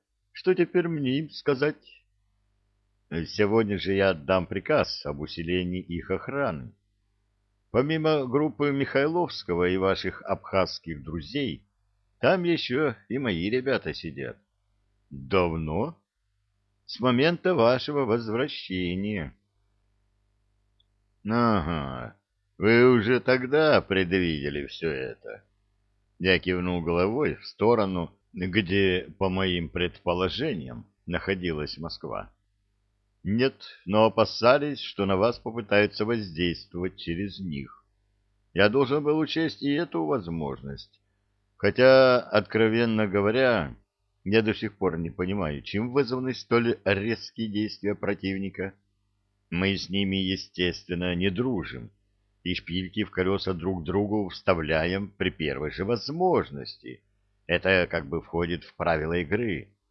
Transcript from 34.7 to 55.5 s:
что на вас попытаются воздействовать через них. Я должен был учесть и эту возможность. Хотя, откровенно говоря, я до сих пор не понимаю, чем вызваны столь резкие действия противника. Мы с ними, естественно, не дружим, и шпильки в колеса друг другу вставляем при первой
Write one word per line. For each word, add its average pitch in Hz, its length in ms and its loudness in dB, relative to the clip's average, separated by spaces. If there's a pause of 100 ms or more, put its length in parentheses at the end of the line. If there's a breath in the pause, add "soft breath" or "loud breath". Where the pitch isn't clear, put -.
что - 240 -4
на 95 120 2
вас 117 220 2
попытаются 104 680 0
воздействовать 90 920 -4
через 95 420 -6
них. 73 460 -10 (720)
Я 101 140 6
должен 139 340 2
был 151 160 2
учесть 160 440 -2
и 143 100 0
эту 165 320 -2
возможность. 80 960 -6 (560)
Хотя, 127 640 6
откровенно 110 840 2
говоря, 101 720 2 (480)
я 107 180 4
до 107 120 2
сих - 240 -6
пор 87 180 0
не 82 140 -4
понимаю, 90 520 -4
чем 117 300 -4
вызваны 127 420 0
столь 117 500 0
резкие 107 640 -2
действия 101 460 -4
противника. 98 800 -6 (760)
Мы 95 260 0
с 85 140 -10
ними, 95 260 0
естественно, 90 1000 -2
не 92 140 0
дружим, 92 600 -4 (540)
и 87 100 -2
шпильки 92 480 -6
в 95 80 -6
колеса 95 420 0
друг 90 300 -4
другу 101 460 -2
вставляем 85 920 0
при 92 120 0
первой 73 420 -4